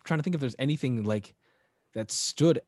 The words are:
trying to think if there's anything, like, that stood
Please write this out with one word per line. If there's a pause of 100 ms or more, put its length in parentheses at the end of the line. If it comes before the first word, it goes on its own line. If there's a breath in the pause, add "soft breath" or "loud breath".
trying
to
think
if
there's
anything,
like, (600)
that
stood